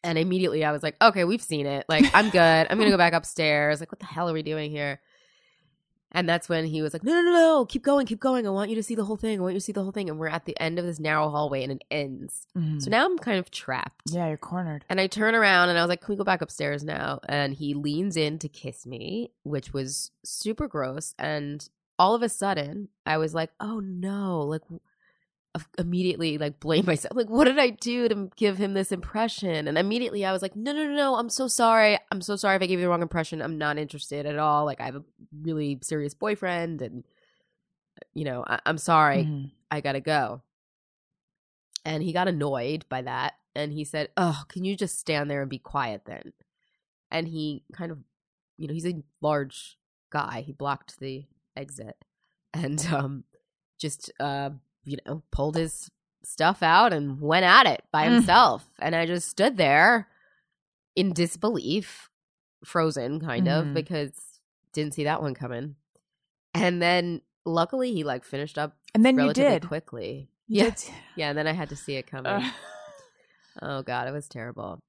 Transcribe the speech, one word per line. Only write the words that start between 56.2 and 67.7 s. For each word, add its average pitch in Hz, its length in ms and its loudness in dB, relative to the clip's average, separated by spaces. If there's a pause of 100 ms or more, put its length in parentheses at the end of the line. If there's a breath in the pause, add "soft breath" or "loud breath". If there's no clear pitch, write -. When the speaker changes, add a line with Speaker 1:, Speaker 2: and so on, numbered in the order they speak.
Speaker 1:
stuff 175 400 0
out 180 300 6
and 143 260 -2
went 160 240 4
at 208 240 10
it 143 240 0
by 156 160 4
Speaker 2:
Mm. 240 60 6
Speaker 1:
himself. 214 560 6 (100)
And 165 160 -2
I 165 100 2
just 170 220 -2
stood 226 300 2
there 180 500 6 (880)
in 185 180 2
disbelief, 175 960 -2 (540)
frozen, 151 560 -2
kind 127 300 0
of, 151 160 2
Speaker 2:
Mm-hmm. 143 80 -4
Speaker 1:
because 151 640 -6 (320)
didn't 151 220 -4
see 156 100 -4
that 147 180 0
one 143 120 -4
coming. 127 420 -8 (800)
And 175 280 0
then 175 400 0 (240)
luckily 175 480 0